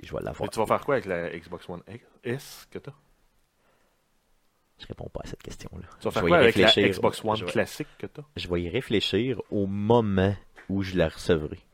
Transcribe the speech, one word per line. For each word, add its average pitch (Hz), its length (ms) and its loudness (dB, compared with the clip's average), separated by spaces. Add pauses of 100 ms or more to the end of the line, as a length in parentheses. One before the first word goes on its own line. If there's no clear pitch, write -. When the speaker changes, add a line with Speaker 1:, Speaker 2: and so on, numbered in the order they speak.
Speaker 1:
je - 100 -16
vais 53 100 -6
l'avoir. 50 200 -8
Speaker 2:
Mais - 60 -4
tu - 100 -12
vas 110 80 2
faire 107 180 2
quoi 143 120 2
avec 98 100 -4
la 85 240 -4
Xbox 85 380 -14
One 87 200 -12
X, 104 160 -18 (200)
S - 460 -10
que - 80 -12
t'as ? - 140 -18 (1900)
Speaker 1:
Je - 80 -20
réponds - 260 -12
pas - 120 -8
à - 20 -14
cette - 160 -14
question-là. - 420 -14 (160)
Speaker 2:
Tu - 40 -8
vas 110 60 -2
Speaker 1:
Je - 40 -4
Speaker 2:
faire 110 100 0
Speaker 1:
vais 85 40 2
Speaker 2:
quoi 170 100 8
Speaker 1:
y 151 40 8
Speaker 2:
avec 117 140 6
la - 100 8
Speaker 1:
réfléchir. 101 260 6
Speaker 2:
Xbox 98 320 -2
One 107 120 0
Speaker 1:
Je 107 80 -6
vais, 87 80 -8
Speaker 2:
classique - 360 -2 (100)
que - 80 -14
t'as ? - 160 -16 (140)
Speaker 1:
je 90 120 -10
vais 87 140 0
y 85 60 -6
réfléchir 107 720 0 (100)
au 101 160 0
moment 101 680 4 (360)
où 98 120 0
je 92 140 -4
la 82 120 4
recevrai, 76 500 -2 (140)